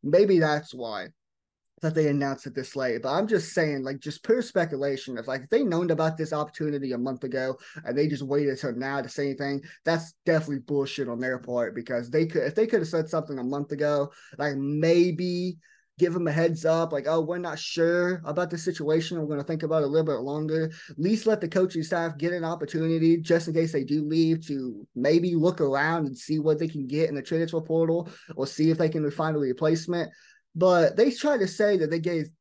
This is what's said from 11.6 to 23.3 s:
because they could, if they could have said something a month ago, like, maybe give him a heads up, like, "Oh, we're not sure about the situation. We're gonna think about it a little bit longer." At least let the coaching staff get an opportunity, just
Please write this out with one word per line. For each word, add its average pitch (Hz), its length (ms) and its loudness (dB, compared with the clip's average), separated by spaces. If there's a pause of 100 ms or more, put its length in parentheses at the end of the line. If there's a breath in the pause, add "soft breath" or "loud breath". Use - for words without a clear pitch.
because 120 340 -6
they 151 160 2
could, 160 160 0
if 143 140 -2
they 214 100 4
could 220 140 2
have 165 80 -2
said 160 200 -2
something 156 300 -4
a 127 60 -6
month 143 300 -4
ago, 147 360 0 (300 loud breath)
like, 143 160 -2
maybe 175 1040 2 (380 soft breath)
give 170 180 2
him 175 120 0
a 151 40 0
heads 165 320 0
up, 160 300 2
like, 139 140 -4
"Oh, 160 140 2
we're 170 180 -4
not 165 180 -6
sure 175 680 0
about 160 280 -2
the 175 60 -6
situation. 165 640 -2
We're 156 80 -4
gonna 147 160 -4
think 160 200 -6
about 156 180 0
it 147 40 0
a 139 40 0
little 160 160 2
bit 143 160 -2
longer." 156 500 -2 (180 loud breath)
At 160 100 -16
least 214 260 2
let 214 160 2
the 175 60 -4
coaching 185 340 0
staff 165 360 -2
get 170 160 -2
an 175 100 -4
opportunity, 165 760 2
just 165 300 2